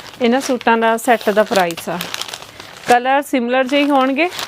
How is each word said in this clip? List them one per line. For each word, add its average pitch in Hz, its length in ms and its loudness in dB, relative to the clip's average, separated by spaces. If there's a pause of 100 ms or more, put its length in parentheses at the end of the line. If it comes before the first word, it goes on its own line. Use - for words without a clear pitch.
(220)
ਇਹਨਾਂ 240 200 2
ਸੂਟਾਂ 233 360 0
ਦਾ 226 200 2
ਸੈੱਟ 226 320 0
ਦਾ 208 140 4
ਪ੍ਰਾਈਸ 185 460 -2
ਆ। 175 100 -6 (880)
ਕਲਰ 247 340 4
ਸਿਮਿਲਰ 262 420 0
ਜਿਹੇ 285 200 2
ਹੀ 285 60 0
ਹੋਣਗੇ, 277 400 2 (180)